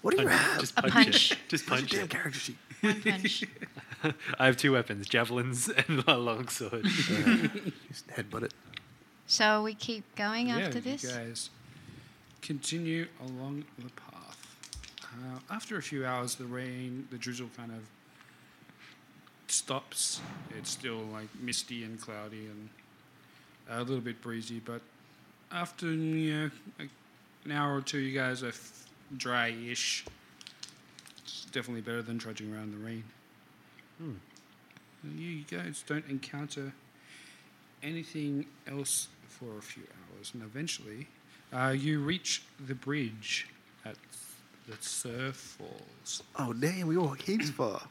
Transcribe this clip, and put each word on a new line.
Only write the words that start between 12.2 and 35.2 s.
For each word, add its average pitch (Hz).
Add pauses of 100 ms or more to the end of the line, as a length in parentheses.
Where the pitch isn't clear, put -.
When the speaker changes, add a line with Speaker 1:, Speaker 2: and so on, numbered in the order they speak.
Speaker 4:
continue 160 (120)
along 131 (120)
the 123
path. - (560)
Uh, 127 (140)
after 214
a 143
few 135
hours, 123
the 131
rain, 127
the 123
drizzle 120
kind 117
of 113 (1700)
stops. - (360)
It's 107
still, 117 (140)
like, 107 (120)
misty 120
and 110
cloudy 107
and 107 (1000)
a 117
little 123
bit 117
breezy, 113
but 117 (680)
after, 175
you 160
know, 151 (280)
like, 143 (540)
an 147
hour 143
or 139
two, 139
you 135
guys 127
are 123
f-, - (300)
dry-ish. 120 (1200)
It's -
definitely 120
better 117
than 117
trudging 107
around 107
the 104
rain. 113 (920)
Speaker 2:
Hmm. 160 (920)
Speaker 4:
And 151